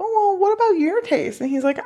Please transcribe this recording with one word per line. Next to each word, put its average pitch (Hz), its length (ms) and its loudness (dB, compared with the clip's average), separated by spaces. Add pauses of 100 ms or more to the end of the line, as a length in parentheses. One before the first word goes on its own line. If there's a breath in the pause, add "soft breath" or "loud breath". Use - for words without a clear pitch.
"Oh, 440 160 -4
well, 403 240 2
what 403 140 4
about 440 260 2
your 359 220 0
taste?" - 400 -2
And 269 80 -4
he's 269 140 -2
like, 277 220 0